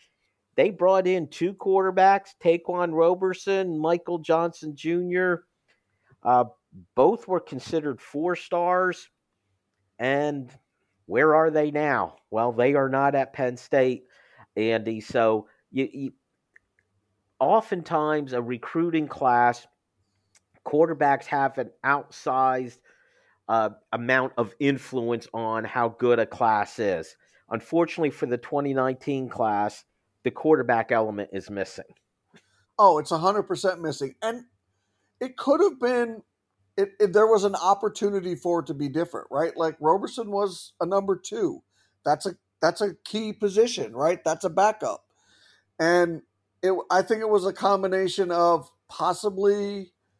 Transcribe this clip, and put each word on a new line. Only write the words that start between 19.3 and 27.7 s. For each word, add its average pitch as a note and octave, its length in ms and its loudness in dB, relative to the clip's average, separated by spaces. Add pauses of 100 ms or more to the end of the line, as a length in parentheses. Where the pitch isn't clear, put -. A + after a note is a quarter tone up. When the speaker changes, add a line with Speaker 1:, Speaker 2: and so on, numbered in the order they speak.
Speaker 1:
quarterbacks D3 600 0
have C#3 320 -2
an A#2 120 -8 (140)
outsized, C3 920 -2 (680)
uh, A2 220 2 (220)
amount A#2+ 440 0
of A2+ 220 -2
influence C3 760 -2
on A2+ 300 -4
how A#2 260 -2
good A#2+ 300 2
a A2 80 0
class A2 540 0
is. F#2 360 -4 (320)
Unfortunately D#3+ 640 -2